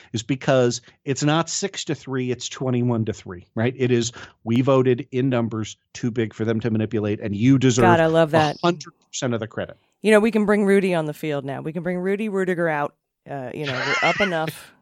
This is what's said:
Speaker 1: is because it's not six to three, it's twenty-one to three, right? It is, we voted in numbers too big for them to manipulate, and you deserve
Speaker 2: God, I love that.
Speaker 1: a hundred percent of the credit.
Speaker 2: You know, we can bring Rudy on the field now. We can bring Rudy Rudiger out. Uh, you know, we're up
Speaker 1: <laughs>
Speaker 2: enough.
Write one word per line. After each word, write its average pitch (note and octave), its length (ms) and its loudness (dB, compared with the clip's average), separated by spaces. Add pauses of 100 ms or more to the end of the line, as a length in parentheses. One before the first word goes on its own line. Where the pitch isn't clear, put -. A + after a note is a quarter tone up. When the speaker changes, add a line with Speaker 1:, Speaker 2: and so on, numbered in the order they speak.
(140)
Speaker 1:
is A2 80 -4
because C3 580 2 (240)
it's C#3 180 -4
not D#3 280 0
six - 340 -6
to D#3 100 -4
three, B2+ 360 -4
it's A#2 180 -6
twenty-one A#2+ 560 0
to G#2+ 80 -2
three, F2+ 420 -16
right? A#2+ 220 0
It B2 160 0
is, A#2 180 2 (320)
we A#2 200 0
voted C3 480 4
in C3 180 -2
numbers A#2 480 -2 (160)
too - 180 -4
big A2 220 -4
for A2 140 -4
them A2 140 0
to A#2 100 -4
manipulate, G#2+ 500 -2
and G2+ 160 -6
you B2+ 220 4
deserve B2 240 4
Speaker 2:
God, E3+ 180 6
I D#3+ 60 4
love D#3+ 240 2
that. D3+ 260 2
Speaker 1:
a - 100 -2
hundred E3+ 280 -2 (120)
percent B2 280 -4
of A2 60 -2
the A2 60 -4
credit. - 300 -10 (240)
Speaker 2:
You G#3 120 4
know, G#3+ 80 8
we A3+ 100 4
can G#3 160 2
bring G#3 180 4
Rudy G3 300 4
on D#3+ 100 0
the D3+ 80 -4
field C#3+ 320 -6
now. C3+ 160 -8
We D3 140 -8
can F3 80 -6
bring F3+ 160 -4
Rudy G3 320 -2
Rudiger F3+ 400 0
out. D3 240 -2 (340)
Uh, C#3 240 -8
you D3+ 140 -8
know, C3+ 80 -4
we're C3 340 -2
up F3 100 0
Speaker 1:
<laughs> G#3+ 40 0
Speaker 2:
enough. D#3+ 480 -2 (100)